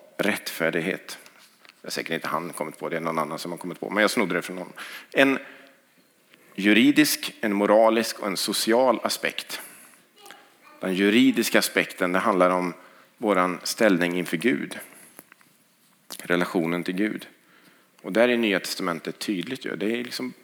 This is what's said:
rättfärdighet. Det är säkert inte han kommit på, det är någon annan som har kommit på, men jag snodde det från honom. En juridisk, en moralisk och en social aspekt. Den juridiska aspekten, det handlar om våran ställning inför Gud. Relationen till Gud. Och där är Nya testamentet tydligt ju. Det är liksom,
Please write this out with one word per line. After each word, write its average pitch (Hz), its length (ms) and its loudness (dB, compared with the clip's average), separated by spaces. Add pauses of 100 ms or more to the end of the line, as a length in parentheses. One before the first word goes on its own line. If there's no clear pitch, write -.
(160)
rättfärdighet. 87 1000 -4 (640)
Det - 60 -16
är - 20 -12
säkert - 240 -6
inte 76 140 -6
han 80 240 -6
kommit 76 260 -10
på, 78 100 -8
det 85 80 -6
är 80 40 -6
någon 82 180 -4
annan 78 200 -4
som - 120 -10
har 82 80 -8
kommit 87 220 -12
på, - 100 -8
men 98 100 0
jag 104 100 4
snodde 92 240 -2
det 87 80 -2
från 90 160 -10
honom. 90 140 -14 (400)
En 135 260 2 (1160)
juridisk, 127 840 4
en 107 120 0
moralisk 110 680 4
och - 60 -4
en 95 100 -2
social 113 680 2
aspekt. - 580 -6 (1200)
Den 92 140 -2
juridiska 110 640 4
aspekten, 92 540 0
det 92 60 2
handlar 92 320 4
om 90 240 0 (440)
våran 90 440 2
ställning 90 560 2
inför 85 180 -4
Gud. 95 420 -2 (1400)
Relationen 87 680 -2
till 92 100 -6
Gud. 107 340 -4 (760)
Och 95 100 -8
där 113 160 4
är 120 80 2
Nya 107 240 2
testamentet 85 580 -6
tydligt 110 460 -6
ju. - 120 -6
Det 98 100 -4
är 117 180 -4
liksom, 127 280 -10 (100)